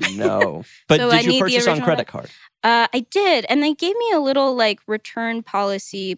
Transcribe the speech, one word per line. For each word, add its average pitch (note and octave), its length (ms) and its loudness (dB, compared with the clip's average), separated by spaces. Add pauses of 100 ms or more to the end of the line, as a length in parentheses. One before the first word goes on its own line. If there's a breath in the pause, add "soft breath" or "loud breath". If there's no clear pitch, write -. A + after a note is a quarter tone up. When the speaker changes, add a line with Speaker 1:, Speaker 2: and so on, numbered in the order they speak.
(120)
Speaker 1:
no. G2+ 520 -2 (120)
Speaker 2:
<laughs> - 120 -12
Speaker 1:
But D#3 120 4
Speaker 2:
So A#3+ 100 0
Speaker 1:
did A#3 60 4
Speaker 2:
I A#3 40 4
Speaker 1:
you A#3+ 80 0
Speaker 2:
need C4 80 2
the C4 40 2
Speaker 1:
purchase B3 260 0
on F3 60 2
Speaker 2:
original D3+ 140 -2
Speaker 1:
credit D#3+ 200 0
Speaker 2:
bag. - 60 -20
Speaker 1:
card? - 180 -12 (320 loud breath)
Speaker 2:
Uh, A#3 320 4
I B3+ 60 -2 (100)
did. F4+ 380 2
And C#4+ 140 2
they D4+ 120 0
gave F#4+ 220 -2
me A#4 180 0
a D#4 60 2
little, C4+ 340 0
like, G#3+ 320 0
return A3+ 560 -6
policy, G3 760 -6